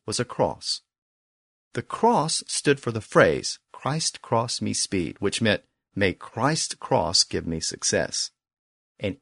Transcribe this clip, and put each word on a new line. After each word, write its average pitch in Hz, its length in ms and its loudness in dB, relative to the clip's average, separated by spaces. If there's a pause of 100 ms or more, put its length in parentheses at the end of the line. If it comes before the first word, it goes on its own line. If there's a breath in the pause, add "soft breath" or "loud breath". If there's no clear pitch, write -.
was 104 120 -4
a 120 60 -2
cross. - 580 -2 (920)
The 120 80 -4
cross 185 680 2
stood - 320 2
for 123 100 -4
the 110 100 -4
phrase, 87 600 2 (100)
"Christ - 520 -4
cross 117 380 -2
me 104 120 -2
speed," 87 480 -2
which 98 200 -2
meant, 107 220 4 (320)
"May 95 200 2
Christ's - 600 -2
cross 87 480 2
give 85 240 -2
me 82 140 -4
success." - 720 -2 (720)
And 95 200 -4